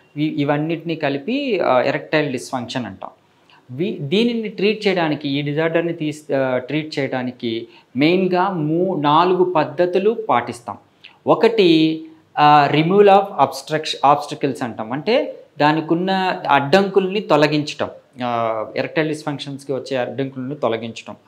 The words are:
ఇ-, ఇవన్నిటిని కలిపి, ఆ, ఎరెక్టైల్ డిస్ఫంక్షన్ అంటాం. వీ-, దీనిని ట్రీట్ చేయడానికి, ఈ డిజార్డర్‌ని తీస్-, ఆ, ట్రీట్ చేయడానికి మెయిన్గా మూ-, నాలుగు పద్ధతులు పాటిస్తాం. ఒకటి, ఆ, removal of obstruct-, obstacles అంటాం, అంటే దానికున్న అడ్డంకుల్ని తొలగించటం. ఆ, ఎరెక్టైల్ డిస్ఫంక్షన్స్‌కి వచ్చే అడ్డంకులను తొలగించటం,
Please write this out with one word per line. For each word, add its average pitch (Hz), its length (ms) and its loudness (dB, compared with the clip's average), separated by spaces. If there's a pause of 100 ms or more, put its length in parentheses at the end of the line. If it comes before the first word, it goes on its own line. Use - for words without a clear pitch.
(160)
ఇ-, 151 180 -2
ఇవన్నిటిని 156 600 -2
కలిపి, 180 680 -4
ఆ, 127 200 2
ఎరెక్టైల్ 147 520 -2
డిస్ఫంక్షన్ 123 540 -8
అంటాం. 98 240 -14 (600)
వీ-, 180 300 -6
దీనిని 214 480 0
ట్రీట్ 202 380 -2
చేయడానికి, 160 420 0
ఈ 139 140 -2
డిజార్డర్‌ని 165 500 0
తీస్-, 151 420 -6
ఆ, 131 240 0
ట్రీట్ 151 400 -6
చేయడానికి 123 720 -4 (280)
మెయిన్గా 180 520 2
మూ-, 165 540 -2
నాలుగు 175 420 4
పద్ధతులు 175 720 0 (120)
పాటిస్తాం. 120 480 -2 (500)
ఒకటి, 160 720 4 (380)
ఆ, 147 340 6
removal 170 320 4
of 196 180 8 (200)
obstruct-, 147 720 0
obstacles 143 500 -4
అంటాం, 110 280 -8
అంటే 220 440 -2 (240)
దానికున్న 175 880 0
అడ్డంకుల్ని 190 720 2
తొలగించటం. 151 680 0 (360)
ఆ, 113 420 -2 (100)
ఎరెక్టైల్ 135 320 -2
డిస్ఫంక్షన్స్‌కి 143 640 -8
వచ్చే 131 240 -6
అడ్డంకులను 131 580 -6
తొలగించటం, 113 640 -6 (120)